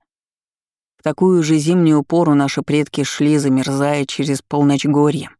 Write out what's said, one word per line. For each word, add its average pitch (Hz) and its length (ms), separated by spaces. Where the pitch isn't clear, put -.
В - 60
такую 175 400
же 156 140
зимнюю 156 460
пору 165 320
наши 139 260
предки 147 420
шли, 147 340
замерзая 139 680
через 139 360
Полночгорье 147 960